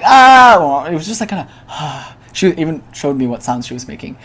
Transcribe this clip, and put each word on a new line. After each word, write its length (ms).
Ah, 560
or 320
it 20
was 140
just 120
like 100
kinda, 180
<sighs> 100
ah. 480
She 200
even 280
showed 240
me 100
what 160
sounds 240
she 60
was 140
making. 380